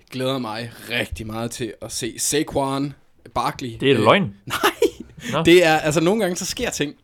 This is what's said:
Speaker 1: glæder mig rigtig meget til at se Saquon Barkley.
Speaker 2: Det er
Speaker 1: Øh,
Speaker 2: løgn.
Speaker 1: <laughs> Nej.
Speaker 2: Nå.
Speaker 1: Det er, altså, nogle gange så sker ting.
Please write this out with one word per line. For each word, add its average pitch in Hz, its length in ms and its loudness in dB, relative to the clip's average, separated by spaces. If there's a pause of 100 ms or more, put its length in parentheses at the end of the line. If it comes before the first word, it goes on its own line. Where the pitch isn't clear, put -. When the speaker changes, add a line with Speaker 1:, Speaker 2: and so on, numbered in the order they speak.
(120)
Speaker 1:
glæder 131 260 -4
mig 113 340 -8 (180)
rigtig 113 380 -6
meget 113 240 -6
til 113 300 -8
at 117 100 -12
se - 280 -8
Saquon 143 760 -2 (420)
Barkley. 127 440 -4
Speaker 2:
Det 135 120 4
er 120 60 6
Speaker 1:
Øh, 107 60 2
Speaker 2:
løgn. 139 380 4
Speaker 1:
<laughs> - 40 -20
Nej. - 100 -6 (800)
Speaker 2:
Nå. 156 100 0
Speaker 1:
Det 170 220 8
er, 156 120 6
altså, 151 260 0
nogle 202 180 2
gange 180 140 0
så 190 100 -8
sker 233 240 -4
ting. - 340 -4